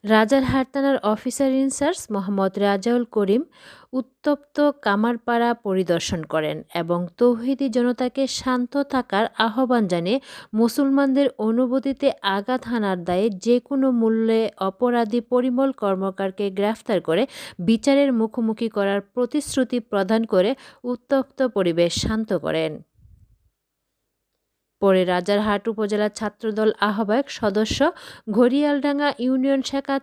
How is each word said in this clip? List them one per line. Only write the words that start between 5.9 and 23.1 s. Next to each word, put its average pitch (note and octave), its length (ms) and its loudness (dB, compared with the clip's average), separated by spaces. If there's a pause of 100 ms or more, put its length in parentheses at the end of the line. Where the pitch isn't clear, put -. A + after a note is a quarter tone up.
করেন D#3 400 -4 (100)
এবং F3 340 -4 (100)
তৌহিদি B3 520 0
জনতাকে B3 580 -2
শান্ত B3+ 500 -4
থাকার B3+ 500 -2 (100)
আহ্বান A3+ 500 0
জানিয়ে F3+ 320 0 (340)
মুসলমানদের C4+ 840 2
অনুভূতিতে B3 760 0 (100)
আঘাত G3+ 440 -2
হানার G#3 380 -2
দায়ে F#3 260 0
যে A3+ 300 0
কোনো C4+ 320 0
মূল্যে A3+ 680 2
অপরাধী A#3 640 0
পরিমল B3 500 0
কর্মকারকে F#3+ 800 -4
গ্রেফতার G3+ 500 -2
করে F3+ 260 0 (320)
বিচারের C4+ 540 2
মুখোমুখি A3 560 -2
করার G3+ 320 0
প্রতিশ্রুতি B3 760 -2
প্রদান G#3+ 440 0
করে G#3+ 320 2 (280)
উত্তপ্ত B3+ 640 -2
পরিবেশ F3 540 0
শান্ত A3 320 -2
করেন। D#3+ 500 -4 (2000)